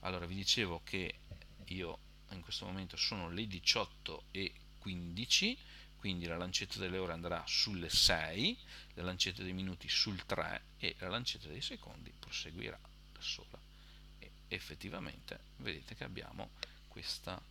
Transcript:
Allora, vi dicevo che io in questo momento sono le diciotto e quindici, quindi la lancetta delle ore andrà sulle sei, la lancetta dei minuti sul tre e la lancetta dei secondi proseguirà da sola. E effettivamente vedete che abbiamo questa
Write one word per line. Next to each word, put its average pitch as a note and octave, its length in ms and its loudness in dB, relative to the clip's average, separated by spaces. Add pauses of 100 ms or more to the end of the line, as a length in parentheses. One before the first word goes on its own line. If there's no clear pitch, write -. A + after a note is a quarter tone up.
Allora, F#2 240 2
vi F2+ 120 0
dicevo F#2 480 4
che F#2 340 0 (480)
io F2+ 320 -2 (320)
in F#2+ 100 -6
questo - 240 -4
momento F#2 320 -2
sono F2+ 320 2
le F#2+ 180 0
diciotto F#2 840 2
e F#2+ 240 -2 (240)
quindici, F#2+ 800 4 (400)
quindi F2 280 0
la E2 140 2
lancetta F#2 400 0
delle F#2 180 2
ore F#2 160 2
andrà E2+ 340 0
sulle F2 440 4
sei, F#2 680 8 (360)
la F2 80 -2
lancetta F#2 400 2
dei F#2 100 0
minuti F#2 360 -2
sul - 360 4
tre E2 380 2 (160)
e - 200 0
la F2+ 100 -2
lancetta A2+ 400 0
dei E2 120 -4
secondi - 580 -6
proseguirà - 600 -4 (340)
da - 80 -14
sola. - 400 -4 (580)
E - 120 -14 (180)
effettivamente - 920 -4 (180)
vedete F2 380 -4
che C3+ 100 -6
abbiamo G#2+ 460 -6 (380)
questa - 520 -4 (100)